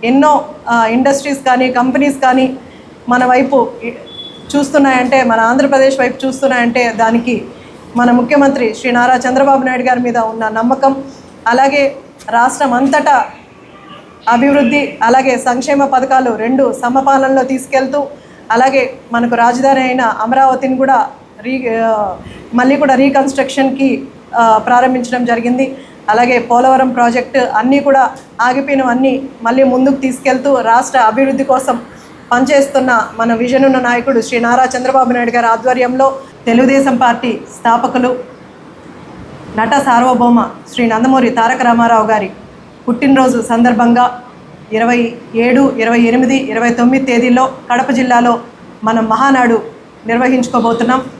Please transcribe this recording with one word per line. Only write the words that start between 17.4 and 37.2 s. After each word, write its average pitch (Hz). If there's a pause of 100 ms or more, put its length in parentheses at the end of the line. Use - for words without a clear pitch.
తీసుకెళ్తూ, 269 (440)
అలాగే 262 (120)
మనకు 233
రాజధాని 254
అయిన 262
అమరావతిని 254
కూడా 254 (320)
రీ-, 254
ఆ, 220 (360)
మళ్ళీ 254
కూడా 277
రీకన్‌స్ట్రక్షన్‌కి, 269 (300)
ఆ, 226
ప్రారంభించడం 247
జరిగింది. 240 (320)
అలాగే 240
పోలవరం 262
ప్రాజెక్టు 240
అన్నీ 254
కూడా 269 (260)
ఆగిపోయినవన్నీ 262 (120)
మళ్ళీ 247
ముందుకు 262
తీసుకెళ్తూ 262
రాష్ట్ర 240
అభివృద్ధి 269
కోసం 254 (500)
పనిచేస్తున్న 262
మన 233
విజన్ 247
ఉన్న 262
నాయకుడు 240
శ్రీ 240
నారా 247
చంద్రబాబు 254
నాయుడు 240
గారి 240
ఆధ్వర్యంలో 254 (260)
తెలుగుదేశం 262
పార్టీ 233 (200)